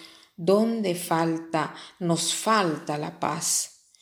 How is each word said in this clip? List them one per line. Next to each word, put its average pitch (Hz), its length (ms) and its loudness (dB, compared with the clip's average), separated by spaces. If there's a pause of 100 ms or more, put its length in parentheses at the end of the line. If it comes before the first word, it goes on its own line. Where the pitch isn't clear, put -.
(460)
¿Dónde 208 480 4
falta, 165 800 -2 (260)
nos 170 340 0
falta 175 640 0
la 160 200 -8
paz? - 760 -4 (100)